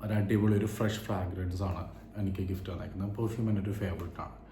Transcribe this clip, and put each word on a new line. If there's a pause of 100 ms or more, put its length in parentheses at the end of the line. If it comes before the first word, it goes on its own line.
ഒരു
അടിപൊളി
ഒരു
ഫ്രഷ്
ഫ്രാഗ്രൻസ്
ആണ് (380)
എനിക്ക്
ഗിഫ്റ്റ്
തന്നേക്കുന്നത്.
പെർഫ്യൂം
എൻ്റെ
ഒരു
ഫേവറേറ്റ്
ആണ്. (160)